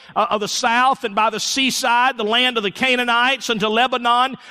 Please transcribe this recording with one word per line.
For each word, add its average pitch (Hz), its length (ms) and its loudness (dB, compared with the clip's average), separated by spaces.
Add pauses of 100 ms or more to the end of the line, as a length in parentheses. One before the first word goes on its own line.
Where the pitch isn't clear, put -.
(160)
uh, 214 160 0
of 208 80 -2
the 202 80 -6
south, 247 560 0
and 220 100 -6
by 214 160 2
the 214 100 -4
seaside, 247 800 0
the 226 60 -4
land 240 340 0
of 220 60 -2
the 196 80 -2
Canaanites, 247 800 0
unto 220 180 -2
Lebanon, 247 680 0 (140)